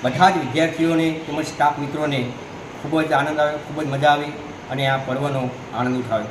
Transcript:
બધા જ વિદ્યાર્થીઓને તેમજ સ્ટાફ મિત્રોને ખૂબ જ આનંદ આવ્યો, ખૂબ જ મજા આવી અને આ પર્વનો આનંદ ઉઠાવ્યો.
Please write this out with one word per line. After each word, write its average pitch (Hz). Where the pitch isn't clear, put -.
બધા 156
જ 185
વિદ્યાર્થીઓને 160
તેમજ 156
સ્ટાફ 147
મિત્રોને 143
ખૂબ 156
જ 151
આનંદ 151
આવ્યો, 151
ખૂબ 151
જ 147
મજા 139
આવી 147
અને 135
આ 135
પર્વનો 135
આનંદ 127
ઉઠાવ્યો. 110